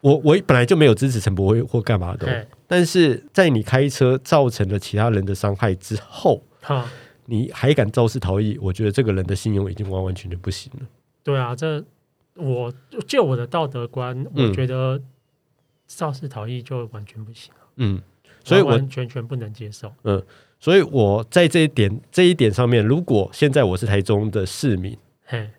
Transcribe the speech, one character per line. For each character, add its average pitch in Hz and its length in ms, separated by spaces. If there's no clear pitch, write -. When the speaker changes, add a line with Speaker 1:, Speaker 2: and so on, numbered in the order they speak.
Speaker 1:
我， 143 220
我 156 220
本 135 100
来 123 100
就 185 100
没 151 100
有 120 80
支 135 180
持 117 80
陈 98 140
柏 95 140
惟 113 140
或 120 200
干 101 180
嘛 87 160
的 - 120
哦。 - 40
Speaker 2:
嘿。 113 160
Speaker 1:
但 180 180
是 160 380
在 185 160
你 110 140
开 131 260
车 131 300
造 139 300
成 104 200
了 104 80
其 - 180
他 110 140
人 101 160
的 98 80
伤 101 220
害 95 200
之 - 220
后， - 340
Speaker 2:
哈。 131 240
Speaker 1:
你 117 220
还 139 220
敢 110 180
肇 117 160
事 110 120
逃 95 200
逸， 107 220
我 95 100
觉 107 140
得 104 60
这 - 120
个 110 80
人 95 140
的 95 100
信 110 180
用 98 160
已 92 40
经 95 160
完 95 120
完 92 140
全 90 160
全 87 80
不 95 100
行 - 300
了。 131 60
Speaker 2:
对 139 140
啊， 123 160
这， 151 300
我， 123 360
就 269 160
我 135 140
的 120 100
道 160 220
德 123 200
观， 127 460
Speaker 1:
嗯。 139 140
Speaker 2:
我 101 60
觉 131 120
得 131 360
肇 156 260
事 131 160
逃 110 180
逸 123 140
就 123 320
完 104 120
全 110 200
不 113 80
行 - 220
了。 - 40
Speaker 1:
嗯， 98 240
所 175 120
以 202 40
我 143 80
Speaker 2:
完 135 80
完 135 120
全 123 200
全 120 160
不 127 100
能 113 160
接 107 180
受。 104 220
Speaker 1:
嗯， 98 200
所 180 200
以 190 60
我 113 460
在 175 200
这 170 100
一 160 80
点， 107 320
这 180 140
一 180 100
点 127 160
上 120 180
面， 117 180
如 139 160
果 104 320
现 147 180
在 135 140
我 92 100
是 92 100
台 98 160
中 104 300
的 101 140
市 107 320
民， 98 200
Speaker 2:
嘿。 110 340